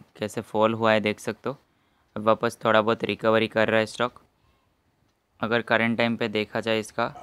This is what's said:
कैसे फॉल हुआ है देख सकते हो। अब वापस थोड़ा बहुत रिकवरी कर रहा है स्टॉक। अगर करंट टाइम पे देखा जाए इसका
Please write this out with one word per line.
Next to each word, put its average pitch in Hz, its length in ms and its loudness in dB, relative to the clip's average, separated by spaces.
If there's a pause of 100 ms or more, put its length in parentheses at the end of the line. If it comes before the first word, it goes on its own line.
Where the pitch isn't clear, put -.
(160)
कैसे 107 260 -6
फॉल 110 320 2
हुआ 110 180 2
है 110 80 4
देख 104 200 -2
सकते - 280 -8
हो। 135 100 -8 (580)
अब 107 80 -8
वापस 110 400 0
थोड़ा 110 180 6
बहुत 110 240 0
रिकवरी 110 420 0
कर 110 200 0
रहा 110 120 2
है 107 60 0
स्टॉक। - 360 -6 (1160)
अगर 113 240 -2
करंट 113 340 2
टाइम 117 180 0
पे 117 140 -4
देखा 107 300 -4
जाए 110 200 -2
इसका 117 320 -6 (100)